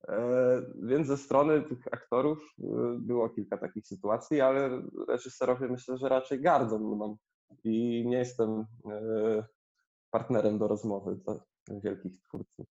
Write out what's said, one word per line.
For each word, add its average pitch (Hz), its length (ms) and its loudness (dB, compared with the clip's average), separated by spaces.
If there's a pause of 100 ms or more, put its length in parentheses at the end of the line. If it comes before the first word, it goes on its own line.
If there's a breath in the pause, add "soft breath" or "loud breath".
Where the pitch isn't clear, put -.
E, 123 540 4 (140)
więc 131 320 2
ze 139 100 0
strony 143 440 4
tych - 300 -10
aktorów, 147 480 0 (200)
y, - 40 -10 (360)
było 117 300 0
kilka 104 280 -6
takich 107 300 -8
sytuacji, 110 540 0
ale 131 400 2 (260)
reżyserowie 127 600 0
myślę, 123 300 -6
że 131 120 -2
raczej 131 320 0
gardzą 113 540 2
mną 107 220 -6 (460)
i 117 440 0
nie 123 100 0
jestem, 113 480 -2 (240)
e, 110 560 0 (680)
partnerem 107 480 2
do 104 80 2
rozmowy 101 480 -2
dla - 240 -8 (280)
wielkich 98 540 -8
twórców. - 560 -14